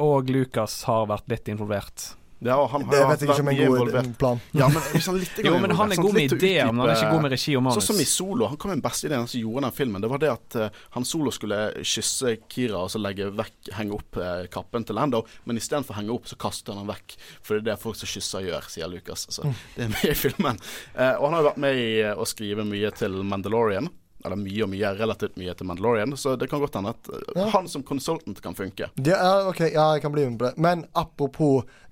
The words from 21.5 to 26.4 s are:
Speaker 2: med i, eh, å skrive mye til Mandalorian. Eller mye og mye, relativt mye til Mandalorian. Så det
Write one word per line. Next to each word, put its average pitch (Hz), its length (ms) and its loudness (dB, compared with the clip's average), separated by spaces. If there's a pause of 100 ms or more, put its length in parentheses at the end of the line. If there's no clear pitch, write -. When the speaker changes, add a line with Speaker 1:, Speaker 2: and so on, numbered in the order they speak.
Speaker 2:
med 139 180 2
i, 113 280 2
eh, 104 120 0
å 98 140 -4
skrive 104 400 -4
mye 104 260 0
til 104 180 -2 (120)
Mandalorian. 101 640 0 (360)
Eller 92 120 -4
mye 101 280 -4
og 98 60 -4
mye, 98 180 0 (100)
relativt 107 380 -2
mye 90 180 -8
til - 140 -10
Mandalorian. 107 480 0
Så 131 200 0
det 127 140 -4